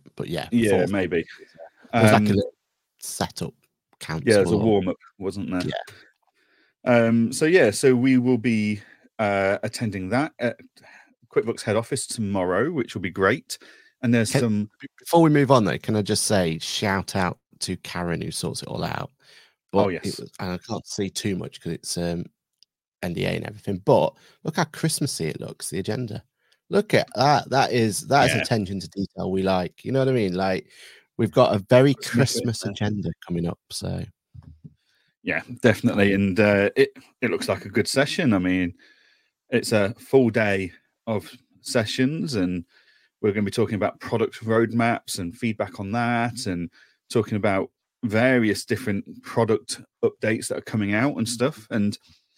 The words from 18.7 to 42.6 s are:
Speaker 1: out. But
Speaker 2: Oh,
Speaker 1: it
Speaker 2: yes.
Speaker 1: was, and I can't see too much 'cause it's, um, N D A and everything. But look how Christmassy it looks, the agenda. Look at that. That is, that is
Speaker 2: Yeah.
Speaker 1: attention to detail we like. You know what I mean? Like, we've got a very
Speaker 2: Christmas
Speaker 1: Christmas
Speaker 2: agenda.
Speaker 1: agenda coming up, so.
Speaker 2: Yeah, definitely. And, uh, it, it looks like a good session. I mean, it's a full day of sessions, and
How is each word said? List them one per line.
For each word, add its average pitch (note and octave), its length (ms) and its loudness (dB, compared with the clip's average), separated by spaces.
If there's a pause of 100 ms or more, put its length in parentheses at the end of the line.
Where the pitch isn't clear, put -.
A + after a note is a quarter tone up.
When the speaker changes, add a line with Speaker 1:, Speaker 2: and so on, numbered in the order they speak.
Speaker 1:
out. - 260 -6 (600)
But G2 120 4
Speaker 2:
Oh, G2+ 60 0
Speaker 1:
it E2 140 -6
Speaker 2:
yes. - 160 -6
Speaker 1:
was, - 200 -16
and F#2 120 -6
I F2+ 60 -6
can't G2 280 -10
see G2 240 -6
too G2+ 260 -4
much - 240 -10
'cause E2+ 120 -8
it's, - 260 -8
um, F2 260 -4 (800)
N F2+ 100 -6
D F#2 140 -4
A F#2 40 -2
and E2+ 160 -6
everything. G2+ 320 -8
But F#2+ 360 2 (280)
look - 140 -8
how E3+ 80 0
Christmassy - 600 -4
it - 140 -6
looks, - 300 -12
the D#2 80 -6
agenda. A2 460 -6 (460)
Look G3+ 240 0
at - 200 4
that. C#3 360 2
That B2+ 220 2
is, A2+ 340 0
that C#3 240 4
is D2 40 0
Speaker 2:
Yeah. - 80 0
Speaker 1:
attention G2 380 -2
to D#2+ 80 -12
detail F#2 420 -6
we F#2+ 120 -2
like. F#2 420 -2
You G#2+ 80 -6
know C3 60 0
what C3 100 0
I C3 40 0
mean? G#2 220 0
Like, F#2+ 360 -2 (480)
we've A2+ 120 0
got - 240 4
a G#2 40 2
very B2+ 360 6
Speaker 2:
Christmas - 380 0
Speaker 1:
Christmas A#2 320 -4
Speaker 2:
agenda. G#2 360 -2
Speaker 1:
agenda E2+ 120 -4 (140)
coming E2+ 200 -4
up, - 120 -6 (120)
so. F#2 340 -8 (1160)
Speaker 2:
Yeah, F2+ 200 -4 (180)
definitely. G2+ 540 4
And, G2 260 0
uh, G#2 360 4
it, G2+ 140 4 (300)
it A#2 100 -2
looks E2 180 -4
like G2 180 -4
a G2+ 40 -14
good G2+ 180 0
session. C#3 440 0
I G2 60 4
mean, F2+ 360 0 (760)
it's A#2 220 -2
a G#2 260 2
full B2+ 320 4
day G2+ 420 -2 (340)
of G#2+ 240 -6 (300)
sessions, C3 720 -2
and F2+ 300 -2 (560)